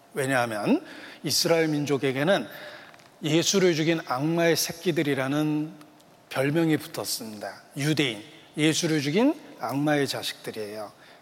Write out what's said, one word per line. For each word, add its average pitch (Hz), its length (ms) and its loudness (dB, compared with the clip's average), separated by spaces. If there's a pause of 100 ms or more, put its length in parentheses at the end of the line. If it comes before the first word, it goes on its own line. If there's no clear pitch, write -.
(140)
왜냐하면 131 720 0 (380)
이스라엘 165 460 2
민족에게는 147 760 0 (800)
예수를 170 520 4
죽인 160 320 0
악마의 160 480 2
새끼들이라는 151 1160 0 (560)
별명이 151 480 2
붙었습니다. 107 760 -8 (240)
유대인, 139 460 0 (340)
예수를 156 420 2
죽인 196 400 2 (200)
악마의 143 480 2
자식들이에요. 107 840 -8 (300)